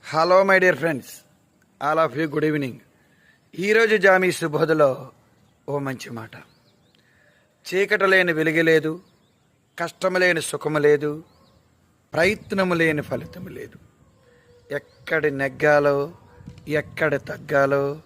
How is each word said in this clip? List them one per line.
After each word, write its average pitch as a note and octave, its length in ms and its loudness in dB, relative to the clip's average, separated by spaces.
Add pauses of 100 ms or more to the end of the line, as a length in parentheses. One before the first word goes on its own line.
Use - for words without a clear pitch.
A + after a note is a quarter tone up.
Hello, E3 400 2
my F#3+ 140 4
dear F3+ 180 4
friends. C#3+ 320 -6 (720)
All D3+ 180 0
of D#3 180 0
you, D#3+ 180 -2
good D3+ 100 -2
evening. D3 300 -2 (800)
ఈరోజు G#3+ 420 2
జామీ F#3 360 4
సుబోధలో D#3 560 0 (800)
ఓ C#3+ 100 -4
మంచి C3 320 -8
మాట. A2 240 -14 (1300)
చీకటి G3 400 0
లేని F#3 260 4
వెలుగు D#3 300 0
లేదు, D#3+ 300 4 (840)
కష్టము F3+ 400 -4
లేని F3 240 2
సుఖము D3+ 360 -4
లేదు, D3 320 2 (1000)
ప్రయత్నము F#3+ 640 -2
లేని D#3+ 280 0
ఫలితము - 460 -10
లేదు. - 300 -18 (920)
ఎక్కడ D3+ 560 -6
నెగ్గాలో, C#3+ 680 2 (840)
ఎక్కడ D3+ 340 -2 (160)
తగ్గాలో C#3 540 0 (220)